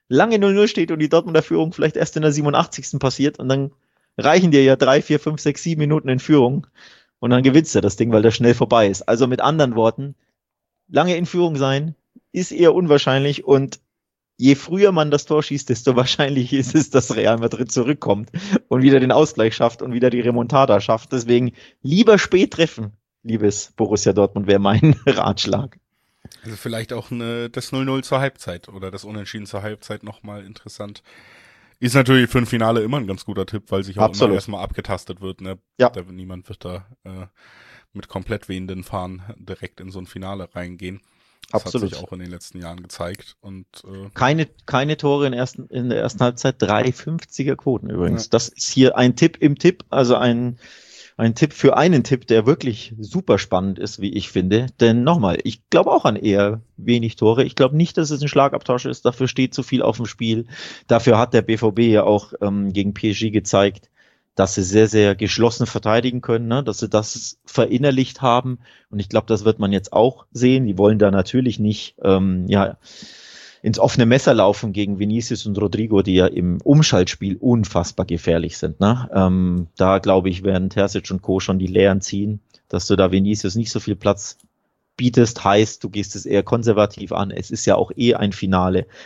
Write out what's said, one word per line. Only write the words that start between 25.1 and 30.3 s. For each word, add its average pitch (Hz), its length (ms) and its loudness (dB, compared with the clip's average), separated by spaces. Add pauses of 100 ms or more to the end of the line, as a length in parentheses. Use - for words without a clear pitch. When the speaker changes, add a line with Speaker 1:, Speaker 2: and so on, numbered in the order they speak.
Speaker 2:
Also 110 120 -14
vielleicht 113 380 -10
auch 113 180 -12
eine, 117 380 -8
das - 220 -12
null 131 140 -4
null 135 180 -4
zur 135 160 -2
Halbzeit 131 500 -8
oder 95 220 -12
das 98 120 -14
Unentschieden 104 420 -12
zur 98 160 -10
Halbzeit 107 420 -12
nochmal 104 420 -18